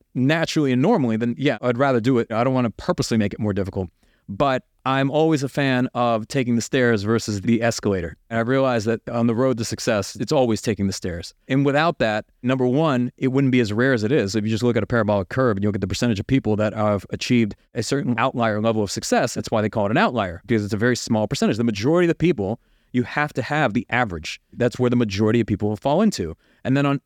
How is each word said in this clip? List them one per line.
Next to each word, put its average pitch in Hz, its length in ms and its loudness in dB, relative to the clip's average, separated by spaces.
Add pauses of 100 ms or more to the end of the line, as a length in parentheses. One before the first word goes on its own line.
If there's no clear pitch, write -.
(140)
naturally 147 600 0
and 123 80 2
normally, 147 340 2
then 120 220 -2
yeah, 131 240 0
I'd 123 160 -2
rather 131 240 2
do 123 160 2
it. 117 120 0
I 113 140 0
don't 131 100 0
wanna 123 180 0
purposely 131 460 -2
make 101 160 0
it - 60 -12
more 104 140 -2
difficult. 95 360 -4 (380)
But 127 360 -2 (220)
I'm 135 260 0
always 156 320 2
a 135 60 -6
fan 127 440 0
of 117 340 0
taking 123 280 0
the 113 60 0
stairs 120 420 2
versus 107 380 0
the 113 200 2
escalator. 98 540 -2 (140)
And 117 100 -2
I've 113 80 -2
realized 127 400 0
that 113 220 -2
on 117 180 0
the 117 80 2
road 127 220 2
to 117 80 -4
success, 110 500 -2
it's - 160 -6
always 123 300 2
taking 98 260 0
the 95 60 -2
stairs. 87 420 -10 (120)
And 139 180 2
without 151 340 0
that, 107 260 0 (160)
number 127 240 0
one, 131 520 0
it 139 100 -2
wouldn't 131 240 2
be 127 80 4
as 104 120 2
rare 123 220 2
as 107 100 0
it 107 80 0
is. 107 240 2
If 107 80 0
you 107 60 -2
just 110 140 0
look 117 140 2
at 104 60 0
a - 40 -6
parabolic 104 420 0
curve 123 280 0
and 98 60 -2
you 104 60 2
look 101 60 -2
at 95 60 -2
the 98 60 -4
percentage 107 320 0
of 95 60 -6
people 113 300 0
that 104 180 -2
have 104 360 0
achieved 110 460 0 (200)
a 120 80 -4
certain 123 340 -2
outlier 113 440 0
level 110 200 0
of 101 80 -2
success, 143 440 -2
that's - 180 -8
why 110 100 0
they 107 80 0
call 104 160 -2
it 101 60 0
an 131 60 2
outlier, 107 500 0
because 110 160 2
it's 104 100 -4
a 104 40 -2
very 120 180 2
small 107 320 0
percentage. 143 300 0
The 117 60 0
majority 120 420 2
of 170 40 2
the 156 60 0
people, 117 440 0 (340)
you 123 100 2
have 147 300 -4
to 135 80 -4
have 139 320 0
the 117 160 -2
average. 98 520 -2 (120)
That's 123 260 -2
where 123 100 2
the 123 60 2
majority 110 460 2
of 104 60 0
people 104 220 0
will 107 60 -2
fall 147 260 0
into. 98 340 -2 (280)
And 127 120 2
then 143 100 2
on 139 200 0